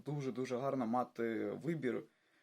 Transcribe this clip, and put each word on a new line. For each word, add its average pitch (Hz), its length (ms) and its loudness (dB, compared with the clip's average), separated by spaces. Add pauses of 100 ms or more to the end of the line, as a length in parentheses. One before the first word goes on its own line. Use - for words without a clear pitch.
дуже-дуже 131 520 -2
гарно 135 300 2
мати 113 640 2 (120)
вибір, 131 400 0 (400)